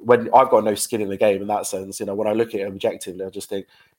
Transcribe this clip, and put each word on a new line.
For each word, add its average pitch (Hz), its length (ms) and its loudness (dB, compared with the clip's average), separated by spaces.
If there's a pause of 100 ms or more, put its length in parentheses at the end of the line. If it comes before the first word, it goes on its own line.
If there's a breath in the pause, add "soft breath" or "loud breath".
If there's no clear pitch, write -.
when 113 320 4
I've 127 140 8
got 110 160 6
no 104 100 0
skin - 240 -4
in 104 80 -2
the 98 80 -6
game 98 260 2
in 101 60 -10
that 101 180 -2
sense, 95 360 -8
you 107 40 -8
know, 98 80 -6
when 104 140 -2
I 107 60 0
look 113 200 -2
at 104 60 -4
it 98 80 -6
objectively, 95 580 -6
I 95 40 -10
just 98 180 -12
think, 98 180 -8 (340 soft breath)